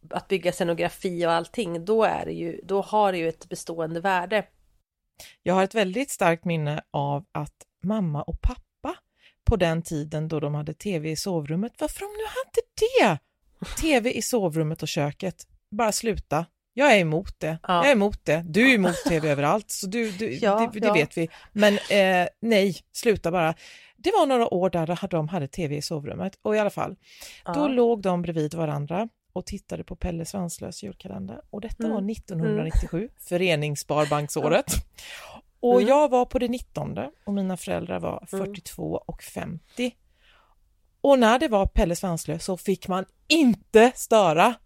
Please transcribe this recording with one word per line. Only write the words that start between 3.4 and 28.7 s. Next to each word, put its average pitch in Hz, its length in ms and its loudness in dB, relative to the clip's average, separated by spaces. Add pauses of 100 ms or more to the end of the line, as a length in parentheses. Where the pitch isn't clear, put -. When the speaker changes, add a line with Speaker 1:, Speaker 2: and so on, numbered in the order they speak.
Speaker 1:
bestående 165 520 -6
värde. 190 440 0 (960)
Speaker 2:
Jag 175 100 2
har 190 100 4
ett 196 120 -2
väldigt 214 360 0
starkt 170 340 0
minne 156 360 -2 (100)
av 143 400 -4
att 151 220 -8 (300)
mamma 180 400 -2
och - 180 -8
pappa - 540 -6 (500)
på 233 100 4
den 170 260 2
tiden 156 460 -6
då 160 120 -4
de 147 160 -4
hade 151 180 -6
T 185 260 -4
V 156 120 -6
i 156 40 -4
sovrummet, 170 640 -4
varför 302 200 -6
de 392 60 -8
nu 415 200 -8
hade - 360 -4 (140)
det? 403 440 4 (640)
T 302 180 4
V 226 180 -2
i 220 40 -4
sovrummet 160 600 -2
och 156 60 -6
köket. 156 600 -4 (240)
Bara 214 200 0
sluta. 175 540 -2 (280)
Jag 277 220 4
är 202 40 8
emot 165 400 -2
det. 160 280 -4
Speaker 1:
Ja. 185 80 2
Speaker 2:
Jag 170 120 6
är 285 40 6
emot 208 340 2
det. 160 200 2
Du 202 260 4
är 247 40 6
emot 180 200 2
Speaker 1:
<laughs> - 120 -4
Speaker 2:
T 165 120 2
V 151 100 -2
överallt, 147 420 0
så - 160 -8
du, 220 240 -2
du, 190 220 -6
Speaker 1:
Ja, 214 400 2
Speaker 2:
det, 214 60 -8
det 220 80 0
Speaker 1:
ja. 208 60 4
Speaker 2:
vet 151 240 2
vi. 165 120 -2 (220)
Men, 208 220 4
eh, 190 540 4 (140)
nej, 202 340 2 (160)
sluta 196 400 0
bara. 165 220 2 (440)
Det 349 140 -2
var 381 140 4
några 254 280 2
år 185 160 2
där 175 400 -2
de 156 200 -2
hade 160 180 -4
T 165 200 -6
V 147 100 -6
i 147 40 -8
sovrummet. 165 600 -8
Och 214 140 0
i 214 40 2
alla 208 100 2
fall, - 260 -6 (500)
Speaker 1:
Ja. 175 80 -6
Speaker 2:
då 294 140 0
låg 233 340 2
de 180 200 0
bredvid 165 320 -2
varandra 165 560 -4 (240)